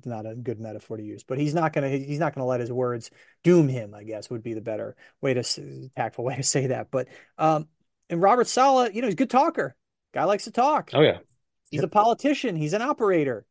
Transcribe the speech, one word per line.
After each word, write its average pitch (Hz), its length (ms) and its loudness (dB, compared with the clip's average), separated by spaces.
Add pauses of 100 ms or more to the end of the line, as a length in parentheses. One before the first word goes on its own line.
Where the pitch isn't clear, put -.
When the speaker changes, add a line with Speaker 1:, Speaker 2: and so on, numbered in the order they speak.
Speaker 1:
not 110 220 -8
a 110 100 -12
good 117 240 -8
metaphor 110 380 -12
to 107 60 -10
use, 104 200 -14
but 131 140 -6
he's 147 160 0
not 160 180 0
gonna, 143 180 -2
he's 139 300 -4
not 156 160 -2
gonna 131 100 -4
let 127 140 0
his 117 120 -6
words 120 400 -4 (340)
doom 170 240 6
him, 110 240 -6
I 104 100 -18
guess 107 260 -10
would 117 140 -8
be 117 100 -8
the 110 80 -8
better 107 360 -8 (240)
way 139 120 0
to 123 60 -2
s-, - 200 -4 (360)
tactful 117 300 -6
way 123 100 -4
to 135 80 -4
say 131 240 0
that. 120 240 -4
But, 127 160 -4 (300)
um, 156 320 2 (400)
and 170 120 -2
Robert 220 260 6
Saleh, 254 460 4
you 220 80 -6
know, 262 60 -2
he's 196 60 0
a 151 40 -6
good 247 120 0
talker. 247 440 2 (400)
Guy 135 120 0
likes 202 200 0
to 233 60 -14
talk. 262 420 2
Speaker 2:
Oh, - 80 6
yeah. 127 180 6 (520)
Speaker 1:
He's 151 100 -4
Speaker 2:
Yep. 190 40 0
Speaker 1:
a - 40 0
politician. 226 680 2
He's 151 160 -2
an 214 80 0
operator. 185 680 0